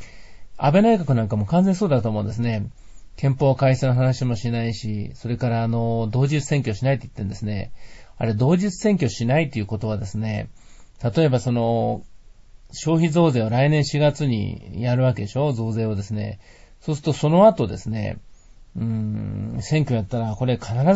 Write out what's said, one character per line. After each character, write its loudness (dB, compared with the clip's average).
安 4
倍 6
内 6
閣 2
な 4
ん -2
か -2
も 0
完 4
全 4
そ 0
う -2
だ 2
と 0
思 0
う -2
ん -2
で -6
す -4
ね。 -2
憲 2
法 2
改 4
正 0
の 2
話 2
も 0
し -4
な -2
い -2
し、 -6
そ -10
れ -4
か 0
ら、 0
あ 0
の、 0
同 2
日 0
選 0
挙 -2
し -4
な 2
い 2
っ -12
て -12
言 -18
っ -20
て -12
る -4
ん -4
で -8
す -8
ね。 -6
あ -2
れ、 0
同 2
日 0
選 0
挙 0
し -4
な 2
い -2
と -6
い -2
う -4
こ -6
と -4
は -2
で -6
す -6
ね、 -4
例 2
え 4
ば、 2
そ -2
の、 0
消 0
費 4
増 4
税 2
を 0
来 4
年 4
四 -2
月 2
に -4
や 0
る 2
わ 2
け -6
で -6
し -12
ょ、 0
増 -4
税 -2
を -2
で -4
す -10
ね。 -6
そ -6
う -2
す -14
る -20
と、 0
そ 0
の 8
後 4
で -6
す -10
ね、 -4
う -8
ー -4
ん、 -4
選 0
挙 -2
や 0
っ -6
た -6
ら、 -4
こ -4
れ、 0
必 -10